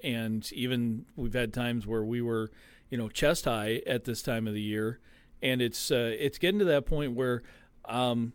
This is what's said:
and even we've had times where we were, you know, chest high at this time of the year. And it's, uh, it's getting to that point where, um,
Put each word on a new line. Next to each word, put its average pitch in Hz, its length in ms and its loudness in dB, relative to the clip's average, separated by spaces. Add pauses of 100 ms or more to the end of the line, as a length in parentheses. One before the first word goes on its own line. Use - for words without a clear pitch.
and 113 480 -2
even 120 540 -2 (100)
we've 117 180 -2
had 120 180 0
times 120 340 -2
where 110 180 0
we 117 160 -2
were, 113 300 0 (400)
you 131 80 -4
know, 113 100 -2
chest - 380 2
high 113 400 0
at 123 180 -2
this 113 180 -4
time 113 240 -2
of 107 80 -2
the 104 60 -2
year. 107 400 -2 (420)
And 127 180 0
it's, - 300 -2
uh, 120 280 4
it's 139 200 -2
getting 196 220 2
to 202 60 6
that 147 200 4
point 147 260 0
where, 123 300 0 (440)
um, 120 480 0